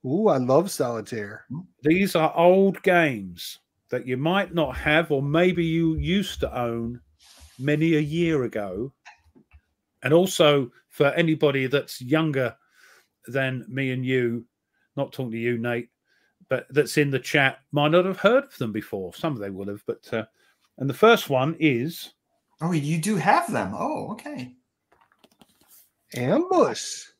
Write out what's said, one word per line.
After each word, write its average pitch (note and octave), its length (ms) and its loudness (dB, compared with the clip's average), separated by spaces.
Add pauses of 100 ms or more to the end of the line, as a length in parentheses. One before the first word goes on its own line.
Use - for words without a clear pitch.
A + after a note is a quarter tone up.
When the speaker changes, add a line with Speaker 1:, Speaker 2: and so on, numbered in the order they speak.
Speaker 1:
Ooh, F#3 260 2
I D3 80 4
love C3 340 2
solitaire. A2 720 -6 (380)
Speaker 2:
These F3 320 2
are D#3+ 200 2
old F#3 460 6
games B2+ 800 0 (300)
that B2 180 -6
you B2+ 100 -4
might F3+ 360 -2
not D3+ 240 0
have, D#3 340 2
or C#3 100 2
maybe E3+ 420 2
you D#3+ 320 0
used F3 440 -2
to B2 200 -6
own A#2 400 -6 (600)
many D3+ 360 0
a D3+ 40 4
year D#3 460 0
ago. G#2 480 -6 (1080)
And B2 120 0
also D3+ 580 4 (180)
for - 240 2
anybody D3 540 2
that's - 340 -2
younger C3+ 540 0 (720)
than B2+ 400 -4
me C3 240 -4
and B2+ 120 -4
you, A#2+ 420 0 (500)
not C#3 180 -6
talking B2+ 200 -8
to A2+ 40 -8
you, A#2 220 -2
Nate, A#2+ 300 -4 (600)
but B2 220 -4
that's C3+ 260 0
in C#3+ 140 2
the C3 80 0
chat, C3+ 400 0 (120)
might D3 200 2
not F3+ 140 4
have F#3+ 140 -4
heard B3 260 2
of - 120 -20
them A2+ 140 -4
before. G2 420 -8
Some D#3+ 200 -6
of A#2 60 -8
they G2+ 120 -8
will G2 160 -10
have, G#2 180 -10
but, - 260 -8
uh, A2+ 140 -4 (540)
and C3+ 100 -2
the C3 60 -4
first A3+ 340 4
one C3 300 0
is D3 540 -2 (460)
Speaker 3:
Oh, E3 120 -4
you D#3 280 -2
do G3 180 -2
have G#3 340 2
them. G#2 240 -4
Oh, - 380 -6
okay. B3+ 420 -14 (1600)
Speaker 1:
Ambush. A#3 920 0 (140)